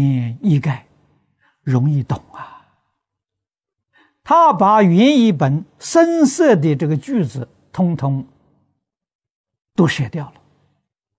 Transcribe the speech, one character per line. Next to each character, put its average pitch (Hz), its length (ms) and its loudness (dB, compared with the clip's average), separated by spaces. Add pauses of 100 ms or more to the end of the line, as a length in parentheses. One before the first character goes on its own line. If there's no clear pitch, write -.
(460)
意 151 140 2
赅， 127 240 -6 (760)
容 127 280 -2
易 143 140 -2
懂 - 180 -8 (120)
啊。 - 340 -20 (1500)
他 320 300 4
把 208 320 2
原 208 340 4
译 226 140 4
本 147 320 -2 (160)
深 330 460 2
涩 302 280 2
的 151 220 0
这 156 100 -4
个 151 120 -2
句 233 260 -4
子， 123 240 -8 (240)
通 175 240 -2
通 135 320 -4 (1500)
都 170 140 2
舍 127 220 -6
掉 156 200 -12
了。 - 120 -20 (760)